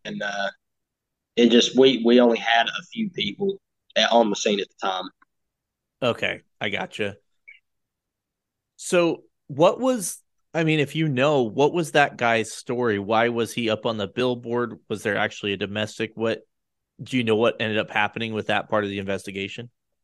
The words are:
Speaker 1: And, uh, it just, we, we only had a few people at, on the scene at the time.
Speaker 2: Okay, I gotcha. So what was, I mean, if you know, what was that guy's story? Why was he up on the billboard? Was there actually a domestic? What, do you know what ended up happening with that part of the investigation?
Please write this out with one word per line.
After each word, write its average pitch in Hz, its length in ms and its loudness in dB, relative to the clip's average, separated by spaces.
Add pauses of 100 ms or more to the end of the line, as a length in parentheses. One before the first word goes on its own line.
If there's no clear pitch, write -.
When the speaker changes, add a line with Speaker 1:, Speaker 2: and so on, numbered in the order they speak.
Speaker 1:
And, 104 180 -10
uh, 101 280 -6 (840)
it 117 140 6
just, 117 280 4
we, 127 260 6
we 120 160 8
only 117 180 4
had 117 280 2
a - 160 -8 (100)
few 113 180 -4
people 101 500 -4 (360)
at, 107 140 2
on 113 200 4
the 98 60 -2
scene 104 240 0
at 92 80 -6
the - 180 -10
time. 92 180 -4 (960)
Speaker 2:
Okay, 101 400 -2 (180)
I 107 100 -4
gotcha. 98 460 -6 (1600)
So 170 460 0 (240)
what 160 340 2
was, 247 400 -2 (320)
I 165 120 0
mean, 156 160 2
if 143 140 -2
you 156 140 0
know, 139 340 2
what 120 300 2
was 165 200 -4
that - 240 2
guy's 113 360 0
story? 120 460 -2
Why 110 300 2
was 117 240 -2
he 117 180 -2
up 107 160 -2
on 113 100 -2
the 101 100 -4
billboard? 120 720 -4 (100)
Was 104 140 -6
there 101 140 -2
actually 104 360 -4
a 98 40 -4
domestic? 104 580 -6
What, 113 280 -4 (600)
do 127 140 -4
you 123 80 0
know 110 120 2
what 113 240 2
ended 110 180 -2
up 92 120 -2
happening 110 440 -2
with 104 140 -4
that 104 200 -2
part 107 160 0
of 101 60 -4
the 101 80 -6
investigation? 98 720 -8 (340)